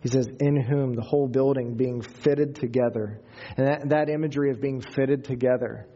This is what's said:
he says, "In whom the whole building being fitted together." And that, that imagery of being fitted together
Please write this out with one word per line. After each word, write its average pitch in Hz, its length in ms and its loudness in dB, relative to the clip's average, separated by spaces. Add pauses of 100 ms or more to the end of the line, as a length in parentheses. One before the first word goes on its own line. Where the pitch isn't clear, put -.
he 131 80 -4
says, 127 180 2 (120)
"In 143 220 2
whom 131 320 0
the 113 80 -4
whole 143 260 0
building 131 480 0
being 123 260 -2
fitted 143 540 0
together." 117 640 -2 (380)
And 131 100 4
that, 143 220 0
that 151 200 2
imagery 143 420 0
of 117 100 -4
being 135 200 -2
fitted 135 440 0
together 120 720 0